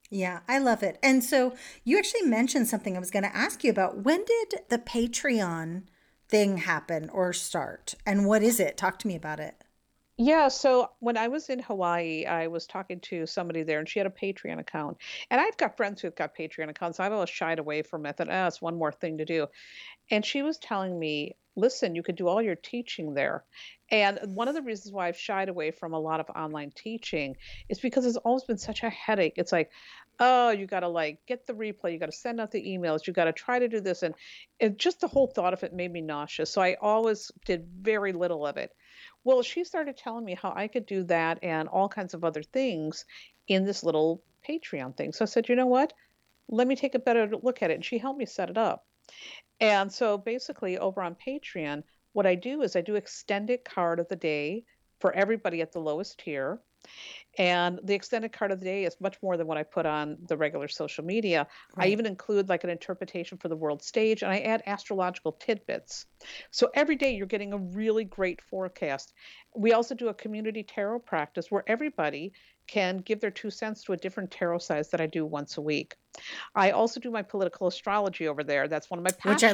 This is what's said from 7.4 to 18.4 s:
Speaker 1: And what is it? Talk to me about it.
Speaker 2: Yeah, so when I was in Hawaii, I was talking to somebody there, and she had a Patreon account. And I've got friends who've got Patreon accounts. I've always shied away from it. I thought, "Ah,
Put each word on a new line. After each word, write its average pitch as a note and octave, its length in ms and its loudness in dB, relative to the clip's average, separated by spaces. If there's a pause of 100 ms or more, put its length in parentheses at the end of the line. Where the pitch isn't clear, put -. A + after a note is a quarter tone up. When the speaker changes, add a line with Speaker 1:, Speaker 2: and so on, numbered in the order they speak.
Speaker 1:
And G3+ 220 4
what G#3 160 6
is A#3 160 6
it? D#3+ 160 2
Talk F#3 240 -2
to - 80 -4
me F#3 80 -2
about D3+ 240 -8
it. - 240 -12 (580)
Speaker 2:
Yeah, D4 280 8
so C4 500 4
when A#3 160 0
I A3+ 140 0
was D4+ 200 -4
in B3+ 100 -2
Hawaii, E3+ 640 0
I E3 220 0
was E3 200 -6
talking F#3+ 340 -8
to E3+ 240 -6
somebody E3 380 -4
there, D#3 160 0
and D#3+ 80 -4
she - 120 -2
had G3 60 2
a G3 40 0
Patreon F#3+ 500 -6
account. D#3 380 -6 (340)
And B3 80 6
I've G#4 160 2
got - 220 0
friends G#3 240 -2
who've F3 120 -6
got D#3 220 -6
Patreon D#3+ 340 -8
accounts. E3+ 300 -6
I've G3 140 0
always G3 160 -2
shied E3 280 -2
away D3+ 260 -4
from D3+ 220 -8
it. C#3+ 40 -4
I - 20 -6
thought, D#3+ 180 -4
"Ah, F#3 180 0